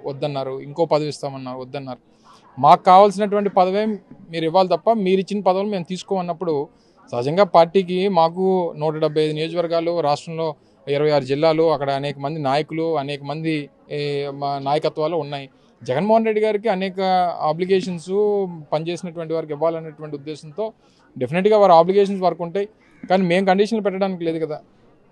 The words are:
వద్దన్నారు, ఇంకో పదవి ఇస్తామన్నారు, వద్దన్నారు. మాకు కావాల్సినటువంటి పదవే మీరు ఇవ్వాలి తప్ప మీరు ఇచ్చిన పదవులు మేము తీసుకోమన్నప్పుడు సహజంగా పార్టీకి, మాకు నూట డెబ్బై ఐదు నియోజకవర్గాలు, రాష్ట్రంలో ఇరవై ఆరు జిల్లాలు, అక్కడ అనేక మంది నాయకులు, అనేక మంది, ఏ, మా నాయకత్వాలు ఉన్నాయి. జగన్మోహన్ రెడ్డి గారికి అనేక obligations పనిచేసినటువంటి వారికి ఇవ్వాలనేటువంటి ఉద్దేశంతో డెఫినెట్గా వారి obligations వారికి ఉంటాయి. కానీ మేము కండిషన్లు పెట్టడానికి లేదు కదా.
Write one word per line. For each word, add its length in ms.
వద్దన్నారు, 540
ఇంకో 240
పదవి 240
ఇస్తామన్నారు, 500
వద్దన్నారు. 400
మాకు 240
కావాల్సినటువంటి 680
పదవే 360
మీరు 140
ఇవ్వాలి 240
తప్ప 220
మీరు 300
ఇచ్చిన 220
పదవులు 260
మేము 160
తీసుకోమన్నప్పుడు 840
సహజంగా 320
పార్టీకి, 640
మాకు 680
నూట 180
డెబ్బై 280
ఐదు 100
నియోజకవర్గాలు, 680
రాష్ట్రంలో 540
ఇరవై 220
ఆరు 140
జిల్లాలు, 380
అక్కడ 280
అనేక 280
మంది 220
నాయకులు, 580
అనేక 260
మంది, 460
ఏ, 400
మా 280
నాయకత్వాలు 580
ఉన్నాయి. 340
జగన్మోహన్ 420
రెడ్డి 180
గారికి 260
అనేక 320
obligations 680
పనిచేసినటువంటి 600
వారికి 180
ఇవ్వాలనేటువంటి 640
ఉద్దేశంతో 560
డెఫినెట్గా 400
వారి 140
obligations 500
వారికి 200
ఉంటాయి. 260
కానీ 120
మేము 240
కండిషన్లు 360
పెట్టడానికి 420
లేదు 220
కదా. 120